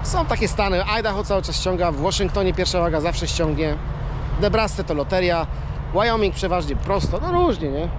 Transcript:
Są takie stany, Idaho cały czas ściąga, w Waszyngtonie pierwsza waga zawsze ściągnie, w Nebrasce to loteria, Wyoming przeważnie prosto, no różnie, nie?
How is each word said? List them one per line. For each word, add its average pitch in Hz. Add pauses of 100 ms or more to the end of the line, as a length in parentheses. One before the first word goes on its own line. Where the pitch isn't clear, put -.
Są 349
takie 220
stany, 196 (160)
Idaho 214
cały 196
czas 160
ściąga, 180
w 147
Waszyngtonie 185
pierwsza 180
waga 160
zawsze 165
ściągnie, 156 (640)
w -
Nebrasce 208
to 165
loteria, 170 (460)
Wyoming 214
przeważnie 170
prosto, 185
no 359
różnie, 302
nie? 147 (120)